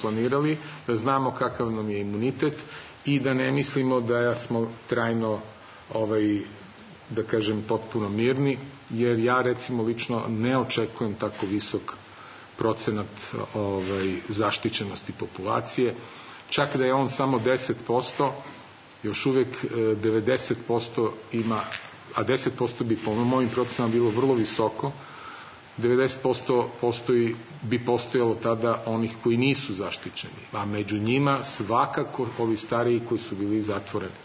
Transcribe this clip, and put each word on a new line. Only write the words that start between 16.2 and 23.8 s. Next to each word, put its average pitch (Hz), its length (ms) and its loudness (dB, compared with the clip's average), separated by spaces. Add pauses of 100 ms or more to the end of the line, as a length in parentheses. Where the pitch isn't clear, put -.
čak 143 280 0
da 127 80 4
je 127 80 4
on 135 160 4
samo 135 300 2
deset 123 380 2 (100)
posto, 127 460 0 (720)
još 107 220 -2
uvek, 131 220 4 (160)
e, 113 320 2
devedeset 113 600 2 (100)
posto 113 460 0 (180)
ima, 113 300 0 (540)
a 110 80 0
deset 127 340 0
posto 120 260 -2
bi 113 220 2
po 107 100 2
mojim 123 340 4
procenama 120 440 0